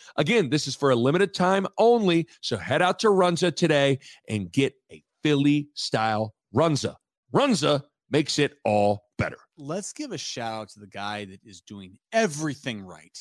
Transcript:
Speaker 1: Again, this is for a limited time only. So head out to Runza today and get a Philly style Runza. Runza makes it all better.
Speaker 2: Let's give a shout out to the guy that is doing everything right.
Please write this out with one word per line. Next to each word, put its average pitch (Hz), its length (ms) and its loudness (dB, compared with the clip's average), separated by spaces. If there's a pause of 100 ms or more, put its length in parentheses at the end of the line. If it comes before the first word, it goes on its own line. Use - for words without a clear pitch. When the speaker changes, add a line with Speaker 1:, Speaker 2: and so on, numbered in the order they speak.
(160)
Speaker 1:
Again, 170 340 2
this 147 180 -2
is 131 60 -8
for 139 160 2
a 123 60 4
limited 160 380 2
time 190 320 0 (120)
only. 208 500 4 (120)
So - 160 -4
head 107 260 -2
out 180 180 0
to 220 80 2
Runza 180 460 2
today 139 440 2 (300)
and 101 240 -4
get 135 220 2 (180)
a 78 100 -20 (200)
Philly 143 520 2
style 110 600 -4 (200)
Runza. 151 420 0 (380)
Runza 170 480 2 (280)
makes 147 280 0
it 143 280 -2
all 104 380 2 (120)
better. - 220 -6 (180)
Speaker 2:
Let's 156 380 -10
give 294 180 -10
a 156 60 -8
shout 110 440 -8
out 101 80 -14
to 104 100 -20
the 104 60 -20
guy 101 380 -8
that 98 200 -20
is 95 180 -20
doing 95 360 -18 (140)
everything 147 720 -4
right. 80 380 -20